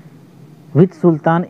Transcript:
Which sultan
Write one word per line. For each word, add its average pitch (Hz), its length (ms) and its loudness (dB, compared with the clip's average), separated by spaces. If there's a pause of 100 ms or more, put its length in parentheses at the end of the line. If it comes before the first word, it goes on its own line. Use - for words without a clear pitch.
(720)
Which 185 220 2
sultan 156 560 -2